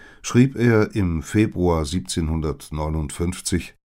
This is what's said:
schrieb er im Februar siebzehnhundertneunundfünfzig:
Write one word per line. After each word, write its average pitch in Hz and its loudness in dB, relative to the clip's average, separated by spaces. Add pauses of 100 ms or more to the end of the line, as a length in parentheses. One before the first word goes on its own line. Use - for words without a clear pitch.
(220)
schrieb 123 2
er 110 4
im 85 0
Februar 90 0
siebzehnhundertneunundfünfzig: 80 -4 (120)